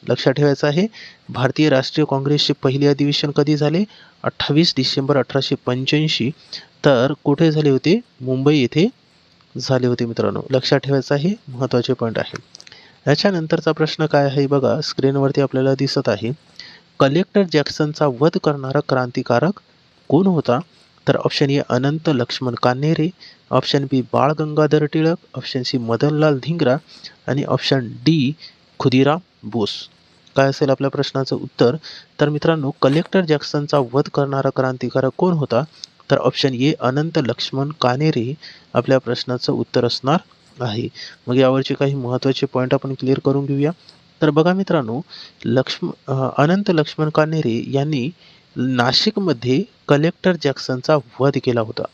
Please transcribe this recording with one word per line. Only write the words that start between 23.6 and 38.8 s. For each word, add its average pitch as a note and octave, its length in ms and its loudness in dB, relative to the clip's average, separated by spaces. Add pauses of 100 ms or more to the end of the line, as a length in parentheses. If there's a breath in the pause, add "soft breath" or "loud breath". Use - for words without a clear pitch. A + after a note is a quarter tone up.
बी C3 180 0 (100)
बाळ B2+ 260 2
गंगाधर D3+ 460 2
टिळक, D#3+ 320 0 (180)
ऑप्शन C3 280 -6
सी C3 160 -2
मदनलाल C#3+ 640 2
धिंगरा E3 340 0 (500 loud breath)
आणि C#3 180 -2
ऑप्शन B2+ 440 -2
डी C3 440 0 (460 loud breath)
खुदिराम C3+ 400 2 (240)
बोस. A2 280 -4 (680)
काय C3+ 120 4
असेल C3+ 220 0
आपल्या C3+ 200 0
प्रश्नाचं C3+ 460 -4
उत्तर? - 400 0 (440 loud breath)
तर D3 80 2
मित्रांनो, D3+ 420 0 (120)
कलेक्टर D#3 380 2
जॅक्सनचा D3+ 580 0
वध C3 360 0
करणारा C3+ 420 0
क्रांतिकारक C3 600 -2
कोण F3+ 140 2
होता? C3 300 0 (480 loud breath)
तर C#3 60 4
ऑप्शन C3 380 0
ए C3 260 0
अनंत C#3+ 360 -2
लक्ष्मण C3+ 520 -4 (120)
कान्हेरे C3 540 0 (400 loud breath)
आपल्या C3 240 2